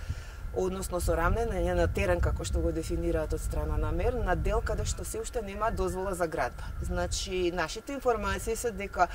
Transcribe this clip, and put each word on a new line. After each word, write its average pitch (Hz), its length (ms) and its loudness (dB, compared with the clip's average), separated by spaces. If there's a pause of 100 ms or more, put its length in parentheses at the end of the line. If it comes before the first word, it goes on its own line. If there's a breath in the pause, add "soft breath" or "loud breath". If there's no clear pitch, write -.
(540 loud breath)
односно 185 460 0
со 170 140 2
рамнење 180 640 2
на 170 80 6
терен, 180 340 2
како 165 240 0
што 170 180 0
го 165 120 2
дефинираат 160 640 0
од 151 60 -4
страна 156 360 0
на 160 160 2
мер, 190 240 2
на 180 160 2
дел 202 300 2
каде 202 200 -2
што - 200 -4
се 214 160 -6
уште 226 220 -4
нема 202 280 -2
дозвола 185 440 0
за 175 120 0
градба. 147 460 -4 (100)
Значи, 180 720 0
нашите 180 380 -4
информации 220 640 0
се 240 140 -2
дека 190 440 2